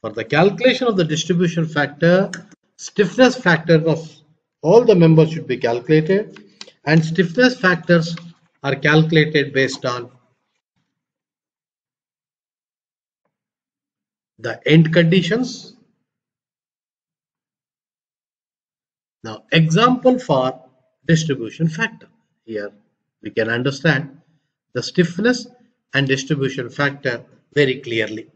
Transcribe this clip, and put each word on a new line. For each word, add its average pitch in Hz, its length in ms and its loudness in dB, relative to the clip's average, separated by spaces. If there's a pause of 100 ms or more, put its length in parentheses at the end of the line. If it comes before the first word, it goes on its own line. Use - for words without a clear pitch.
For 110 100 -10
the 110 120 -8
calculation 208 640 2
of 208 100 0
the 175 60 0
distribution 170 640 -2
factor, 170 640 0 (460)
stiffness 247 580 0
factor 165 520 2
of - 220 -4 (540)
all 208 200 6
the 226 120 4
members 160 360 6
should 156 140 -10
be 123 120 -4
calculated, 156 880 -2 (420)
and 160 200 4
stiffness 247 540 0
factors 170 560 0 (480)
are 139 120 -4
calculated 151 800 0
based 131 320 -2
on 123 260 -8 (4000)
the 113 300 -12
end 160 260 4
conditions. 180 840 0 (3500)
Now, 110 280 -16
example 226 680 2
for 127 440 -2 (440)
distribution 160 600 -2
factor. 175 400 -8 (380)
Here 104 260 -10 (520)
we 107 80 -12
can 110 180 -4
understand 131 720 -4 (520)
the 120 100 -6
stiffness 214 640 -2 (480)
and 139 120 0
distribution 135 600 -4
factor 135 560 -6 (280)
very 135 260 0
clearly. 110 560 -8